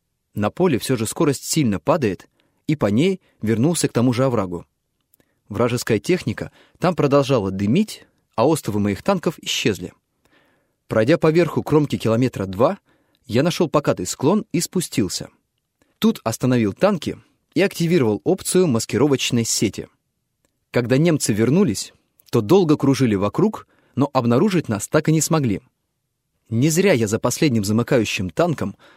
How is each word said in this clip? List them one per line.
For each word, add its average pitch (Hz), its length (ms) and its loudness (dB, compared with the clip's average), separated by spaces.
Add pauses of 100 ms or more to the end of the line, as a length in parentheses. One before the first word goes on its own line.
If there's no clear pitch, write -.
(340)
На 104 160 -2
поле 175 280 0
всё - 160 -4
же 110 120 -2
скорость 147 380 -2
сильно 117 360 -2
падает, 131 480 -2 (400)
и 156 80 0
по 120 100 0
ней 147 340 0 (220)
вернулся 117 460 0
к - 40 -20
тому 123 200 2
же 120 120 0
оврагу. 98 420 -4 (840)
Вражеская 117 500 0
техника 156 540 -4 (260)
там 180 160 0
продолжала 131 560 2
дымить, 104 560 -2 (300)
а 120 100 2
остовы 143 320 -2
моих 101 240 -2
танков 185 380 -2
исчезли. 90 540 -4 (920)
Пройдя 113 300 2
по 160 160 2
верху 160 300 0
кромки 147 340 0
километра 113 500 -2
два — 117 320 0 (520)
я 117 120 2
нашёл 170 260 0
покатый 127 380 -2
склон 190 460 -2
и 170 100 0
спустился. - 680 -4 (680)
Тут 220 260 0
остановил 117 480 0
танки 185 460 -2 (340)
и 147 80 0
активировал 165 640 0
опцию 185 440 0
маскировочной 120 760 0
сети. - 440 -4 (840)
Когда 120 260 0
немцы 151 380 0
вернулись, 123 580 0 (380)
то 120 100 2
долго 151 380 4
кружили 131 380 2
вокруг, 104 500 -2 (300)
но 135 180 2
обнаружить 139 560 2
нас 101 180 -4
так 151 220 2
и - 20 4
не 160 80 2
смогли. 139 400 0 (880)
Не 120 220 0
зря 180 240 2
я 113 120 2
за 107 120 0
последним 123 460 0
замыкающим 107 640 0
танком 156 460 -4 (200)